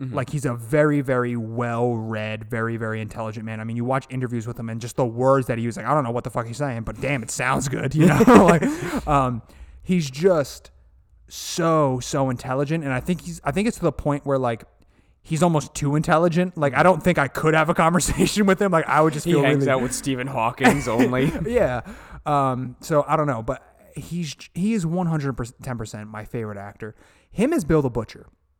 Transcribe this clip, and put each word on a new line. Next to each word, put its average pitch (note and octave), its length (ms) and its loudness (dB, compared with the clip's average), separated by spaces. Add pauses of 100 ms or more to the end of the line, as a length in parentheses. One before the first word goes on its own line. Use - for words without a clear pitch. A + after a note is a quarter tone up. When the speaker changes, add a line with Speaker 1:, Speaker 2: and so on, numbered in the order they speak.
Speaker 1:
Mm-hmm. C3 140 -8
Speaker 2:
Like, C3+ 160 -4
he's D3 160 -4
a B2 80 -2
very, D3 460 2
very B2 360 0
well-read, A2 1120 -2
very, A#2 280 -4
very A2 240 -4
intelligent A2 440 -8
man. A2 160 -8
I A2 40 -8
mean, A2+ 120 -6
you A#2+ 80 -2
watch C3 260 -2
interviews B2 360 -4
with A#2 140 -8
him A#2 100 -8
and A2+ 100 -8
just A#2 140 -10
the C3+ 100 2
words B2+ 440 2
that A#2 100 -2
he A#2 60 -2
uses, A2+ 140 -4
like, A2 80 -8
"I C3 60 0
don't D3 120 2
know A#2 80 -4
what A#2+ 120 -2
the B2 60 -8
fuck A#2+ 160 -4
he's A#2 120 -10
saying, B2+ 240 -4
but G#2+ 180 -10
damn, C#3 240 -4
it - 80 -10
sounds C3+ 360 -2
good," C3+ 280 -4
you D#3 100 8
know? D#3 180 6
<laughs> - 20 6 (260)
Like, D#3+ 100 4 (460)
um, B2+ 340 0 (400)
he's F3 260 0
just D3+ 640 0 (580)
so, D#3 680 0
so C3+ 320 -2
intelligent, C#3 540 -2
and C#3 80 -2
I B2+ 80 -2
think F3 220 -4
he's, E3+ 200 -12
I - 80 -4
think F#3+ 160 0
it's A#3+ 120 -4
to - 40 -10
the D#3+ 100 2
point C#3+ 320 -4
where, C3+ 140 0
like, A#2+ 260 -2 (600)
he's D#3 180 -2
almost D#3+ 320 2
too C#3+ 200 -2
intelligent. E3+ 640 2
Like, C#3+ 160 0
I C#3+ 80 4
don't F3 200 6
think F3+ 140 2
I C#3 120 2
could D#3 260 0
have D#3 160 4
a E3+ 40 2
<laughs> F3 120 4
conversation F3+ 580 2
with F#3+ 160 4
him. G3+ 120 2
Like, E3 160 2
I C#3 120 4
would D#3 120 6
just D3 120 -6
Speaker 1:
He E3+ 80 0
Speaker 2:
feel D3 100 4
Speaker 1:
hangs C#3 180 4
Speaker 2:
really C#3 100 2
Speaker 1:
out C3 100 4
with B2 140 -2
Stephen C3 320 -4
Hawking's C3 640 2
only. B2+ 500 2
Speaker 2:
<laughs> F#3 80 -4
Yeah. E3 360 0 (440)
Um, C3 540 0
so D3 260 2
I D3 100 0
don't D3+ 120 2
know, A#2 140 -2
but B2+ 200 -6 (340)
he's, D#3 400 -8 (160)
he G#3 220 0
is F#3+ 100 0
one E3+ 220 0
hundred C#3 300 -2
percent, A#2 260 -10
ten A#2+ 160 -8
percent G#2+ 320 -12
my G#2+ 140 -12
favorite G#2+ 340 -8
actor. G2+ 360 -14 (360)
Him B3+ 220 0
as B3+ 120 0
Bill D3+ 180 2
the B2+ 80 0
Butcher. A2+ 360 -8 (340)